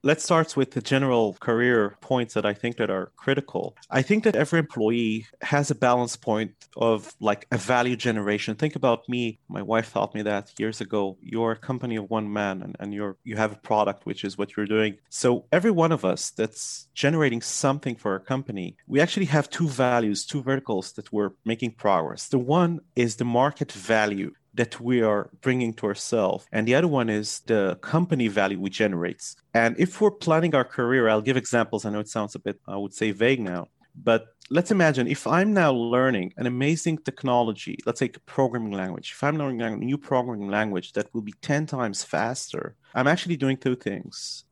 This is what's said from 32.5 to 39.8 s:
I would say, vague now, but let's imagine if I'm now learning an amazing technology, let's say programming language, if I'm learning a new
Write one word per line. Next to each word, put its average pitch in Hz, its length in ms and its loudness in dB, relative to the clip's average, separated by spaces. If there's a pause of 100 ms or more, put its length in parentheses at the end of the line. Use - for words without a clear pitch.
I 98 100 -10
would 101 160 -6
say, 110 200 -2
vague 120 280 2
now, 90 280 -6 (260)
but - 400 0 (180)
let's 180 200 2
imagine 156 340 4
if - 220 -4
I'm 185 240 4
now 170 200 4
learning 120 640 0
an 123 120 -4
amazing 151 500 0
technology, 123 880 -2
let's 120 140 -4
say 127 80 2
programming 120 640 -2
language, 95 420 -6
if - 80 -8
I'm 147 140 0
learning 135 260 -4
a 113 140 -4
new 131 220 -4